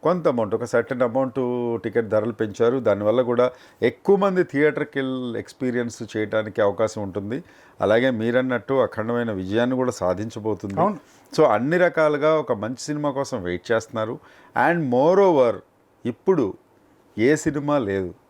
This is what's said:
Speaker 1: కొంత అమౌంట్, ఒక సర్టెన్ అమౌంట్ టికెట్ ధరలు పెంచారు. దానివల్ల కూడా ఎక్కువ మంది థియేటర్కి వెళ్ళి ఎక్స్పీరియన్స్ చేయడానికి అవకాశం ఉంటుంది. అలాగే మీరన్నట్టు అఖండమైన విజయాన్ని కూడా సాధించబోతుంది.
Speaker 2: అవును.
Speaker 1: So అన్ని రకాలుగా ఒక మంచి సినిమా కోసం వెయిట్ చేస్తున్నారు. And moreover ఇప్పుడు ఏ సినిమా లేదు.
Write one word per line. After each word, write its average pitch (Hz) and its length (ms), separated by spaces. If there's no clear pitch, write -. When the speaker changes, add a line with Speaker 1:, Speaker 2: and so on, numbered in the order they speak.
Speaker 1:
కొంత 170 240
అమౌంట్, 113 280
ఒక 113 80
సర్టెన్ 120 380
అమౌంట్ 127 340
టికెట్ 113 260
ధరలు 107 220
పెంచారు. 113 480
దానివల్ల 107 420
కూడా 123 300
ఎక్కువ 127 340
మంది 185 280
థియేటర్కి 147 560
వెళ్ళి 127 400
ఎక్స్పీరియన్స్ 120 800
చేయడానికి 107 440
అవకాశం 104 420
ఉంటుంది. 104 400
అలాగే 113 280
మీరన్నట్టు 120 640
అఖండమైన 117 580
విజయాన్ని 107 440
కూడా 127 160
సాధించబోతుంది. 104 880
Speaker 2:
అవును. 190 180
Speaker 1:
So 156 80
అన్ని 127 320
రకాలుగా 156 580
ఒక 151 160
మంచి 110 280
సినిమా 147 320
కోసం 127 320
వెయిట్ 90 280
చేస్తున్నారు. 113 480
And 170 120
moreover 143 720
ఇప్పుడు 120 480
ఏ 131 180
సినిమా 147 440
లేదు. 98 340